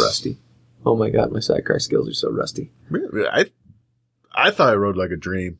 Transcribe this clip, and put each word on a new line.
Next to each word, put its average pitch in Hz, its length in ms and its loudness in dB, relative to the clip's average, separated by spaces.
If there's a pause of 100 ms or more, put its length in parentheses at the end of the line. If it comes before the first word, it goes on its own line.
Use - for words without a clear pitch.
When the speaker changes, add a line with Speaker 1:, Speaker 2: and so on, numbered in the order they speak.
Speaker 1:
rusty. - 340 -2 (480)
Oh 120 100 4
my 110 140 0
god, 117 220 0
my 113 80 -4
sidecar - 400 0
skills - 280 -2
are - 60 -10
so - 160 -4
rusty. - 420 -6 (180)
Speaker 2:
Really? 107 380 -4
I, 190 180 2 (840)
I 165 200 4
thought 151 180 4
I 110 60 6
rode 101 200 2
like 92 140 -2
a 87 80 -4
dream. 90 420 -6